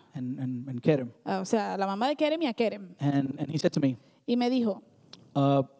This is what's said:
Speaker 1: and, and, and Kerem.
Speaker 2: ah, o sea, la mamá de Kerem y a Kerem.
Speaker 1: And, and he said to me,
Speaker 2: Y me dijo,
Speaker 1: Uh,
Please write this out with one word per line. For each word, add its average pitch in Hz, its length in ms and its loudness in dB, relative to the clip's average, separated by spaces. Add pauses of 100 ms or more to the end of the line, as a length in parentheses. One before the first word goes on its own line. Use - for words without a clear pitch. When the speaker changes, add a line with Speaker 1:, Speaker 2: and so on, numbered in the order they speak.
(140)
Speaker 1:
and, 127 260 -6
and, 127 300 -4
and 123 120 -6
Kerem. 131 300 2 (140)
Speaker 2:
ah, 190 140 -2
o 190 60 -4
sea, 202 320 0
la 196 100 0
mamá 202 200 -2
de 294 80 0
Kerem 311 280 0
y 285 40 0
a 226 60 -2
Kerem. 202 460 -4
Speaker 1:
And, 139 400 0
and 139 100 -4
he 156 80 -4
said 175 160 2
to 170 60 0
me, 135 180 2 (300)
Speaker 2:
Y 240 80 2
me 247 140 2
dijo, 233 340 0 (520)
Speaker 1:
Uh, 139 260 4 (180)